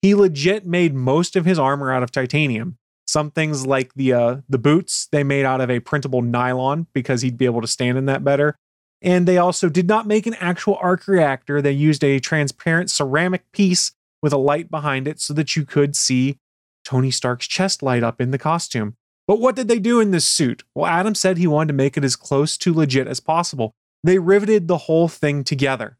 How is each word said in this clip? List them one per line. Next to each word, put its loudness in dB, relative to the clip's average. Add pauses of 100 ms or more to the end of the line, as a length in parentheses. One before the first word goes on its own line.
He 4
legit 2
made 0
most 0
of 0
his 2
armor 0
out 0
of -6
titanium. -2 (280)
Some -2
things -4
like -2
the, 0
uh, 2 (120)
the 0
boots, -2
they 0
made 0
out 0
of -2
a 0
printable -4
nylon -2
because -2
he'd -4
be 0
able 0
to -6
stand -2
in -2
that -2
better. 0 (460)
And 2
they 4
also 2
did 0
not 0
make 0
an -4
actual -2
arc -2
reactor. 0
They 2
used 2
a 4
transparent -2
ceramic -2
piece 0 (300)
with 0
a 2
light 0
behind -4
it -8
so -6
that -2
you -2
could -2
see 0 (440)
Tony -2
Stark's -4
chest -2
light 0
up -4
in -2
the -4
costume. -4 (320)
But 2
what 2
did -4
they 2
do 2
in 2
this 0
suit? -2 (100)
Well, -2
Adam 0
said 0
he 2
wanted 2
to -2
make 0
it -2
as 0
close -2
to -2
legit 0
as -8
possible. -4 (280)
They 4
riveted 2
the 2
whole 2
thing -2
together. -2